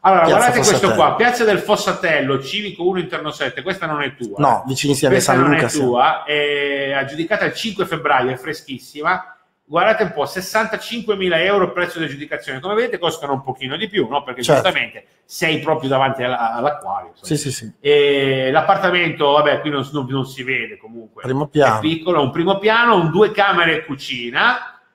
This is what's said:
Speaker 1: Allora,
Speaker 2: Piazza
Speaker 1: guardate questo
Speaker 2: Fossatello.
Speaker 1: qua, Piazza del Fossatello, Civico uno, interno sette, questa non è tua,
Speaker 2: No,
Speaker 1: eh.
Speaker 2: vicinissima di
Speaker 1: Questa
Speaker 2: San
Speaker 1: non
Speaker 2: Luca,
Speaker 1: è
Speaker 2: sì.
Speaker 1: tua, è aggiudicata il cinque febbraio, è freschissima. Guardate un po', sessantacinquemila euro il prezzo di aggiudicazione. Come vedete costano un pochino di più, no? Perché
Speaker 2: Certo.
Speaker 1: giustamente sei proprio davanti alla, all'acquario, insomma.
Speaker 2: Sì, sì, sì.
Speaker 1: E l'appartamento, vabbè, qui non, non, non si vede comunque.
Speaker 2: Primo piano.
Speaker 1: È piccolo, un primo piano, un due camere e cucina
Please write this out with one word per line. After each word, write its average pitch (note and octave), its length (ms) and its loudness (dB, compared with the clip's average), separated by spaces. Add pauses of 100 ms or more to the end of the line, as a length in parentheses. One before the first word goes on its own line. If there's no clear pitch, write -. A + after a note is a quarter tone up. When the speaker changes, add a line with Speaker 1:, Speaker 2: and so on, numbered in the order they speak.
Speaker 1:
Allora, F#3 220 6
Speaker 2:
Piazza D#3 140 6
Speaker 1:
guardate A#3+ 240 4
questo G3 140 4 (120)
Speaker 2:
Fossatello. D3 220 4
Speaker 1:
qua, - 80 0
Piazza A#3+ 280 2
del G#3 140 4
Fossatello, D3+ 800 0
Civico F#3+ 480 -6
uno, F#3 120 0
interno D#3 320 -6
sette, C3+ 300 -6
questa F#3 220 -6
non D#3 160 -4
è C3+ 140 -4
tua, G#2+ 240 -10
Speaker 2:
No, C3 220 4
Speaker 1:
eh. - 80 -14
Speaker 2:
vicinissima C3+ 400 0
di F#3 80 4
Speaker 1:
Questa - 160 2
Speaker 2:
San C3 100 4
Speaker 1:
non C#3+ 80 4
Speaker 2:
Luca, C3 160 2
Speaker 1:
è - 20 -2
Speaker 2:
sì. D3+ 120 -2
Speaker 1:
tua, C3+ 420 2
è C#3+ 720 -2
aggiudicata D#3 520 -2
il D#3 80 -2
cinque G3 320 -4
febbraio, C#3+ 460 0
è B2+ 60 -4
freschissima. D3+ 1000 -8 (280)
Guardate G3+ 400 2
un E3+ 80 -6
po', C#3+ 120 -2
sessantacinquemila F#3+ 1200 -2
euro F#3+ 220 2
il - 80 -4
prezzo F3 260 -4
di E3 60 -2
aggiudicazione. C#3+ 560 -8
Come F#3 140 -4
vedete A#3 240 0
costano D#3 360 -2
un B2+ 80 -4
pochino C3 340 -8
di G#3 120 -4
più, F#3 200 0
no? C#3 140 -2
Perché B2+ 200 -10
Speaker 2:
Certo. C3+ 200 4
Speaker 1:
giustamente B2+ 420 -2 (200)
sei D#3+ 340 -2
proprio D3+ 320 -2
davanti C3+ 320 2
alla, A#2+ 320 -2
all'acquario, C#3+ 540 -6
insomma. - 180 -20
Speaker 2:
Sì, D#3 100 -2
sì, C#3+ 160 -4
sì. A2+ 280 -12
Speaker 1:
E C#3 720 2
l'appartamento, E3+ 800 2
vabbè, D3 280 4
qui D3+ 100 -6
non, C#3 220 -4
non, C#3+ 160 -4
non C3+ 180 -4
si C3+ 180 -14
vede A#2 340 -6
comunque. A2 460 -20
Speaker 2:
Primo C#3 240 -2
piano. B2+ 300 4
Speaker 1:
È - 20 -2
piccolo, D#3+ 420 0
un C3 80 0
primo E3+ 280 0
piano, A3+ 360 4
un E3 160 2
due F#3+ 220 4
camere F3 460 2
e D#3+ 60 -8
cucina C3+ 960 -4 (140)